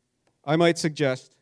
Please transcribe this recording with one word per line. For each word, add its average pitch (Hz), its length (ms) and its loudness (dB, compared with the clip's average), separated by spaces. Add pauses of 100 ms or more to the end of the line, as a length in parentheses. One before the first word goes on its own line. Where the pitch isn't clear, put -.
(460)
I 147 100 0
might 170 220 2
suggest 143 640 -4